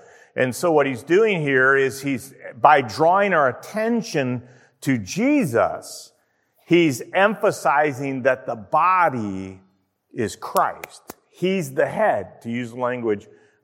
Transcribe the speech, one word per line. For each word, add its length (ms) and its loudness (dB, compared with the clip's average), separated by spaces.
And 180 0
so 160 -2
what 160 4
he's 160 -6
doing 380 2
here 340 2
is 280 0
he's, 300 -6
by 280 6
drawing 520 2
our 140 4
attention 1000 -4
to 140 0
Jesus, 1160 -2
he's 360 2
emphasizing 1120 0
that 240 2
the 80 -4
body 1040 0
is 220 -4
Christ. 800 -6
He's 460 -4
the 120 0
head, 560 -2
to 80 -10
use 200 -6
the 100 -12
language 460 -2